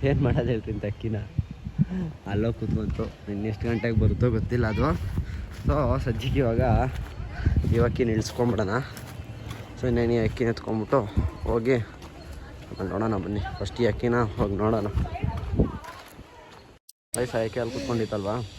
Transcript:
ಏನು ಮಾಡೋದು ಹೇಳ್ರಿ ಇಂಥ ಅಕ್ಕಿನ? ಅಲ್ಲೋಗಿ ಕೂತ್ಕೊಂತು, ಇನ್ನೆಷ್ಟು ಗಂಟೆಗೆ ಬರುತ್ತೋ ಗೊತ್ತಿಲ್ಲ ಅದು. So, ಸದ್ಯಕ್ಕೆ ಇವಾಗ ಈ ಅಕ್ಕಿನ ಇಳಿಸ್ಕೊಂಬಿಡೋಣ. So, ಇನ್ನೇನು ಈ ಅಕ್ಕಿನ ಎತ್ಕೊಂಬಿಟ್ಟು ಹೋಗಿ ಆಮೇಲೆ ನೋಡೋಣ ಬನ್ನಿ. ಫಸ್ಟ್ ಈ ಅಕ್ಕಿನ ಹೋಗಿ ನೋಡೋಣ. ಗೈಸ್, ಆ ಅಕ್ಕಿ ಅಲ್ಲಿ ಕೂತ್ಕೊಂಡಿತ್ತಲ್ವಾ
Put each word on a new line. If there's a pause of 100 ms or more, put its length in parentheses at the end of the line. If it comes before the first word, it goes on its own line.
(100)
ಏನು
ಮಾಡೋದು
ಹೇಳ್ರಿ
ಇಂಥ
ಅಕ್ಕಿನ? (1120)
ಅಲ್ಲೋಗಿ
ಕೂತ್ಕೊಂತು, (280)
ಇನ್ನೆಷ್ಟು
ಗಂಟೆಗೆ
ಬರುತ್ತೋ
ಗೊತ್ತಿಲ್ಲ
ಅದು. (800)
So, (300)
ಸದ್ಯಕ್ಕೆ
ಇವಾಗ (1120)
ಈ
ಅಕ್ಕಿನ
ಇಳಿಸ್ಕೊಂಬಿಡೋಣ. (1040)
So,
ಇನ್ನೇನು
ಈ
ಅಕ್ಕಿನ
ಎತ್ಕೊಂಬಿಟ್ಟು (480)
ಹೋಗಿ (920)
ಆಮೇಲೆ
ನೋಡೋಣ (100)
ಬನ್ನಿ. (160)
ಫಸ್ಟ್
ಈ
ಅಕ್ಕಿನ (220)
ಹೋಗಿ
ನೋಡೋಣ. (2250)
ಗೈಸ್,
ಆ
ಅಕ್ಕಿ
ಅಲ್ಲಿ
ಕೂತ್ಕೊಂಡಿತ್ತಲ್ವಾ (220)